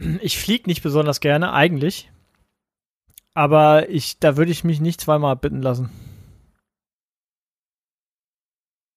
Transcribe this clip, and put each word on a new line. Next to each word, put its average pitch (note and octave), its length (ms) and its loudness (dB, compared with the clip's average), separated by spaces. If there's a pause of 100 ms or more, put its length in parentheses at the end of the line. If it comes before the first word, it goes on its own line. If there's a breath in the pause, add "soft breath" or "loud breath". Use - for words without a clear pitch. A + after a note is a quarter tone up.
(200)
Ich - 180 -6
flieg A3+ 300 -2
nicht E3+ 160 -4
besonders D3 380 0
gerne, D3+ 320 0
eigentlich. D#3 580 0 (1200)
Aber D3+ 560 4
ich, - 300 -6
da D3 160 2
würde E3+ 160 2
ich D#3+ 140 -4
mich D#3 160 0
nicht E3+ 180 -2
zweimal D3 380 0
bitten C#3+ 240 -6
lassen. B2+ 280 -4 (3000 loud breath)